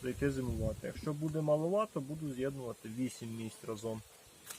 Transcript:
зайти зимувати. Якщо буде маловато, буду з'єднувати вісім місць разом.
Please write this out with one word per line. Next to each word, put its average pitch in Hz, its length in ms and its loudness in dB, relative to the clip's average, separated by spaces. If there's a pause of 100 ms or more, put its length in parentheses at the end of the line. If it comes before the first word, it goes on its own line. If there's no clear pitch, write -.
зайти 135 280 2
зимувати. 123 560 0
Якщо - 260 -2
буде 156 280 0
маловато, 165 600 4
буду 147 320 -4
з'єднувати 127 560 -2
вісім 117 460 -2
місць 113 280 -6
разом. 110 380 -4 (580)